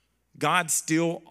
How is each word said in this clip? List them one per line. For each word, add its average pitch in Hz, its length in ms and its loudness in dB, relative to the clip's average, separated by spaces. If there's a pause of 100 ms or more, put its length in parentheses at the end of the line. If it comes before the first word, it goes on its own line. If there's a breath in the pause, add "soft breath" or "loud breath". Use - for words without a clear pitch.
(380)
God 165 320 0
still 165 600 0